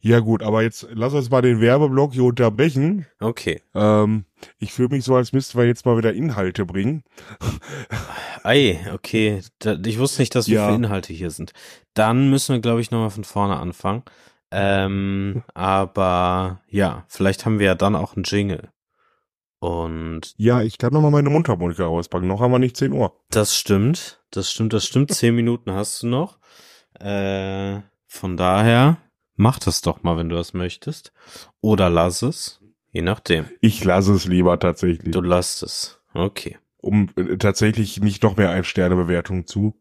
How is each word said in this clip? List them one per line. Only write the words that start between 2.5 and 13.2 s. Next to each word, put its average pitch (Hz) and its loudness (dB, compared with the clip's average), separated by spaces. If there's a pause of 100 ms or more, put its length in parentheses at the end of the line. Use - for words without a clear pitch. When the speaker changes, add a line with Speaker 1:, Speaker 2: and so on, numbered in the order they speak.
Speaker 2:
Okay. 104 -4 (120)
Speaker 1:
Ähm, 107 2 (320)
ich 104 -10
fühl 123 0
mich 135 -2
so, 127 2
als 123 0
müssten 131 -2
wir 120 4
jetzt 120 0
mal 117 4
wieder 113 2
Inhalte 101 -2
bringen. 98 -2 (380)
<laughs> - -10
Speaker 2:
Ei, 110 4 (160)
okay. 107 -2 (180)
Da, 107 -2
ich 110 -2
wusste 135 0
nicht, - -2
dass 113 0
wir 107 2
Speaker 1:
Ja. 104 0
Speaker 2:
für 104 2
Inhalte 101 -4
hier 82 -8
sind. - -14 (420)
Dann 120 4
müssen 135 0
wir, 120 0
glaub 117 0
ich, 117 -4
nochmal 110 0
von 101 -10